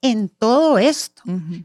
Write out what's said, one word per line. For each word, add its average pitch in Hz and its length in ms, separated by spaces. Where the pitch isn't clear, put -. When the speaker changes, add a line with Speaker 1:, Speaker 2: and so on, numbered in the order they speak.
Speaker 1:
en 214 260
todo 262 500
esto, 277 480
Speaker 2:
Ujú. 175 400